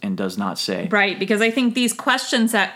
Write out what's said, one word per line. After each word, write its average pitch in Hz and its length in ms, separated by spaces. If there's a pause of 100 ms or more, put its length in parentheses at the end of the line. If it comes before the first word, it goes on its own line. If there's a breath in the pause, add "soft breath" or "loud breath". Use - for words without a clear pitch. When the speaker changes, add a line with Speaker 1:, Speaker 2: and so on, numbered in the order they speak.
Speaker 1:
and 98 160
does 95 200
not 98 200
say. 90 340
Speaker 2:
Right, 202 280
because 202 220
I 226 100
think 240 240
these 247 180
questions 233 580
that 196 240